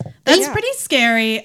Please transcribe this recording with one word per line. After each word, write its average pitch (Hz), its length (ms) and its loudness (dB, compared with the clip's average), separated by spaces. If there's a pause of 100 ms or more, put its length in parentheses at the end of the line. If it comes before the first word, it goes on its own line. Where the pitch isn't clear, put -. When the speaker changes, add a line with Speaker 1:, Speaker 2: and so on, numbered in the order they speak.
(240)
Speaker 1:
That's 320 160 4
Speaker 2:
Yeah. 392 120 -4
Speaker 1:
pretty 466 220 -4
scary. 226 680 0